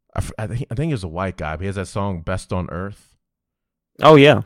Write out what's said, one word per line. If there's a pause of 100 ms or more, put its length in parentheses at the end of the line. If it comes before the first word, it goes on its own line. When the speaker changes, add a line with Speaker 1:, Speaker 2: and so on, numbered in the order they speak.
(140)
Speaker 1:
I
f-,
I
think,
I
think
it
was
a
white
guy,
but
he
has
that
song
Best
on
Earth. (840)
Speaker 2:
Oh,
yeah.